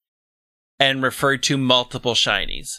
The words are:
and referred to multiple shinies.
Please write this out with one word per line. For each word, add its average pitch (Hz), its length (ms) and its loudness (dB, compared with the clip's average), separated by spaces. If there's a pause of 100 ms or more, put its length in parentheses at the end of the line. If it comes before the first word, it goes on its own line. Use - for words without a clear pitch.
(800)
and 135 240 2
referred 131 420 0
to 143 120 0
multiple 127 580 0
shinies. 98 540 -2 (100)